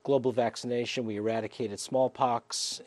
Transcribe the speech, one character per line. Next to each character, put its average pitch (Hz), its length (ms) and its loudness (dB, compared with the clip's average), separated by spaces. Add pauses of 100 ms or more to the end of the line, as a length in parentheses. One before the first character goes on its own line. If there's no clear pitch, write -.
global 131 300 4
vaccination, 120 720 0
we 110 120 -4
eradicated 107 640 -2
smallpox - 1080 0